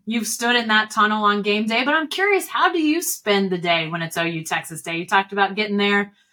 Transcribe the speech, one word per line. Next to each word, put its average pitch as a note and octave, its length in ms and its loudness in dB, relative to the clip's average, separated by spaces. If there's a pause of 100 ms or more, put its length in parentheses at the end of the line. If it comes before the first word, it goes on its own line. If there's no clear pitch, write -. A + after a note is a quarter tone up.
you've A3 220 -4
stood A#3+ 300 0
in A3+ 120 0
that G#3+ 220 2
tunnel G#3+ 340 2
on G#3 180 4
game G#3 240 0
day, A#3 180 0
but D4 100 2
I'm D#4+ 140 0
curious, F#4+ 400 0
how E4+ 240 2
do E4+ 100 0
you D#4 180 2
spend G3 500 0
the F3+ 80 -2
day E3 300 0
when E3+ 140 -4
it's D#3+ 140 -6
O E3+ 80 0
U E3 180 -4
Texas D#3+ 400 -8
Day? E3 160 -6
You F3 80 -6
talked G3 260 0
about G3 220 0
getting G3+ 220 -2
there G3+ 360 2 (200)